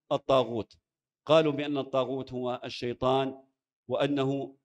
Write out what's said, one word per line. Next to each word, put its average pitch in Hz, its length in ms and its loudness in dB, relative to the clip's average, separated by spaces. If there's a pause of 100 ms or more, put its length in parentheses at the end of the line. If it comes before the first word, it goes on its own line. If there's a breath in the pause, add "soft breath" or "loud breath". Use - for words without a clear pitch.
(120)
الطاغوت. 123 680 0 (480)
قالوا 156 260 6
بأن 143 260 -4
الطاغوت 131 560 -2
هو 123 300 -6
الشيطان، 131 800 -2 (440)
وأنه 135 760 -2